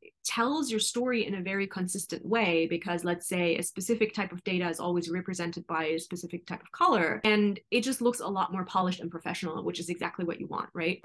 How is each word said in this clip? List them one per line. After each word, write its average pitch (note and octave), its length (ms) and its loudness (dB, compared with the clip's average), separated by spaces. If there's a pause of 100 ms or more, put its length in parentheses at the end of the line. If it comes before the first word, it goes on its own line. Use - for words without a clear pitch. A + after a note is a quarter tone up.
(260)
tells C4 440 2
your G#3+ 120 0
story A#3+ 440 2
in G3 100 -2
a F#3 60 -4
very G3 240 -2
consistent F#3 600 -4
way, F3 420 4
because F3 380 -2
let's F3 200 0
say F3 300 2
a F3 80 0
specific G#3+ 500 0
type F#3+ 200 -4
of F3+ 100 -10
data F3+ 240 0
is E3+ 140 -4
always F3 280 0
represented F3 560 -4
by D#3+ 200 -2
a D#3+ 140 0
specific F3 460 -8
type - 160 -10
of - 120 -20
color, G#3+ 500 4
and G#3 340 4 (140)
it A#3 100 4
just B3+ 200 -2
looks A#3+ 180 2
a - 80 -4
lot F#3+ 240 0
more F#3 140 -2
polished F#3 340 2
and E3+ 100 -6
professional, E3+ 540 -4
which F3 160 -2
is - 80 -6
exactly F3 380 -4
what - 160 -4
you - 60 -6
want, - 260 -6
right? F3 320 -2